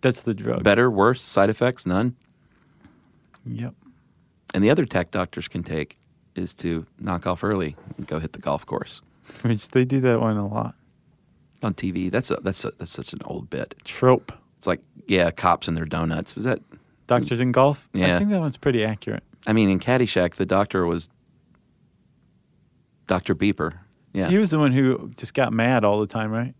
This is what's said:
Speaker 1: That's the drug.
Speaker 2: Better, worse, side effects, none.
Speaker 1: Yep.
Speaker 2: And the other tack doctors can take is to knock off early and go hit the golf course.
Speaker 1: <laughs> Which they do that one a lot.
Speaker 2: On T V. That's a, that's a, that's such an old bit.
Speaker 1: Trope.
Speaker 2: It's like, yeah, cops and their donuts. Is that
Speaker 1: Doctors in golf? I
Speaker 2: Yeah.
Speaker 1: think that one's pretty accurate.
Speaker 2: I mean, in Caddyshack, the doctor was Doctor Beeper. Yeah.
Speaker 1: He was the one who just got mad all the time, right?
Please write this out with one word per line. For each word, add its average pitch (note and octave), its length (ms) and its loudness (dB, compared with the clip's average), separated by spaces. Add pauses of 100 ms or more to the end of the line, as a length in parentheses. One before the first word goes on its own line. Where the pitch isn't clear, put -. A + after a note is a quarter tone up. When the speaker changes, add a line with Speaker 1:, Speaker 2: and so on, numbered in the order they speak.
Speaker 1:
That's B2+ 200 2
the A2+ 120 -2
drug. G#2+ 300 -4
Speaker 2:
Better, A2+ 280 6
worse, G#2+ 300 4
side G2 280 2
effects, A#2+ 360 0
none. G#2 300 0 (1300)
Speaker 1:
Yep. A#2 280 -10 (800)
Speaker 2:
And F#2+ 100 2
the G#2+ 60 6
other D#3 160 2
tack F2+ 260 -2
doctors F2+ 360 -6
can F2 160 -8
take D#2 340 -8 (380)
is F2+ 200 -8
to E2 300 -4 (140)
knock F2 280 -6
off F2+ 160 -4
early F#2 320 -2 (220)
and - 100 -10
go D#2 120 -4
hit D#2+ 140 -8
the - 60 -16
golf C#2+ 260 -4
course. - 360 -8 (200)
Speaker 1:
<laughs> - 200 -20
Which A#2 280 -2
they B2+ 160 4
do C3+ 160 0
that A#2+ 200 4
one A2 160 0
a G2+ 100 -4
lot. A2 280 -6 (880)
Speaker 2:
On G#2+ 100 -2
T F#2 180 -4
V. F#2 180 -2
That's G#2+ 220 -2
a, - 120 -2
that's F#2 220 -4
a, - 120 -6
that's E2+ 140 -14
such - 220 -12
an - 120 -12
old - 240 -10
bit. - 240 -8 (120)
Speaker 1:
Trope. - 460 2 (280)
Speaker 2:
It's - 80 -8
like, F2+ 140 -2 (260)
yeah, F2+ 240 4
cops - 360 0
and E2 100 -2
their D#2+ 80 -4
donuts. D#2+ 520 -4
Is - 60 -8
that B2 160 -2 (480)
Speaker 1:
Doctors B2 320 0
in B2+ 120 2
golf? C3+ 420 2
I G2 60 -2
Speaker 2:
Yeah. F2+ 180 4
Speaker 1:
think G#3 140 2
that G3 80 0
one's D3+ 180 -4
pretty A#2+ 260 0
accurate. G#2+ 400 -6 (220)
Speaker 2:
I A2 80 0
mean, G#2+ 160 4
in F#2+ 100 4
Caddyshack, G#2 560 0
the F#2+ 100 0
doctor F#2+ 420 0
was E2+ 200 -2 (2000)
Doctor F#2 280 0
Beeper. E2 380 -2 (400)
Yeah. F#2+ 160 -2
Speaker 1:
He F#3 80 4
was G#3 140 2
the D#3 80 2
one D3 120 4
who C3 460 2
just - 160 -12
got B2 200 0
mad A#2 320 2
all G#2 140 4
the G#2+ 80 0
time, A2 240 -6
right? A#2+ 280 -4